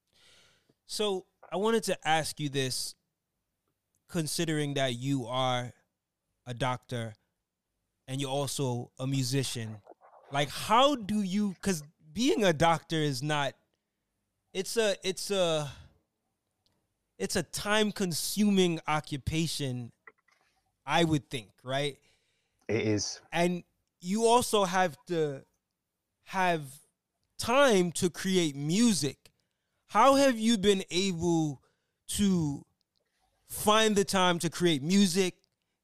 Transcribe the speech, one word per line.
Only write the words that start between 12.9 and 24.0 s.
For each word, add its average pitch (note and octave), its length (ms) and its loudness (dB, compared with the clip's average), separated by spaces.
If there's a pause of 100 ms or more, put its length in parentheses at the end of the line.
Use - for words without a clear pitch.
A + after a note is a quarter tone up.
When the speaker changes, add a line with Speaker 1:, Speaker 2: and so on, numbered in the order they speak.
Speaker 1:
is C#3+ 240 -2
not, D3 320 -2 (1000)
it's F#3+ 240 -6
a, G#3+ 260 2
it's - 280 -6
a, E3 400 0 (1500)
it's F#3+ 180 -6
a F#3 80 0
time-consuming G3 1400 0
occupation, D3 1040 -4 (920)
I D#3+ 180 2
would D#3 260 0
think, A2 200 -10 (140)
right? C#3 340 -4 (720)
Speaker 2:
It G#2+ 180 -2
is. G#2 340 -4 (100)
Speaker 1:
And F3 320 -2 (380)